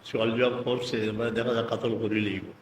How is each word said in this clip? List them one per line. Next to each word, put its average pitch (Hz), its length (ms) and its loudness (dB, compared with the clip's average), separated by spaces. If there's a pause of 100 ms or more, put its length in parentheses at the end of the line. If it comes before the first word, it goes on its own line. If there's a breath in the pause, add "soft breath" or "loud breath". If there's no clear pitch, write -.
সওয়াল 113 340 0
জবাব 123 240 2
করছে, 123 420 0
এবার 110 260 -2
দেখা 117 220 0
যায় 117 140 0
কাতল 113 300 0
করি 107 240 2
লইব। 95 220 -2 (180)